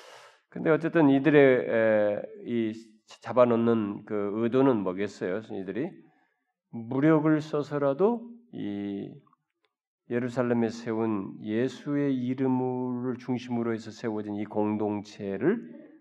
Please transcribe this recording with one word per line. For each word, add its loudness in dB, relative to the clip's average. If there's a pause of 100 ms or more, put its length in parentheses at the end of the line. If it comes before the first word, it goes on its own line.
(540)
근데 -2
어쨌든 4
이들의, 6
에, 2 (240)
이 -2 (500)
잡아놓는 2
그 -4
의도는 2
뭐겠어요? -4
이들이 -8 (800)
무력을 2
써서라도 -2 (220)
이 -8 (1000)
예루살렘에 0
세운 -4
예수의 -2
이름을 -2
중심으로 -4
해서 -8
세워진 -6
이 -6
공동체를 -2 (420)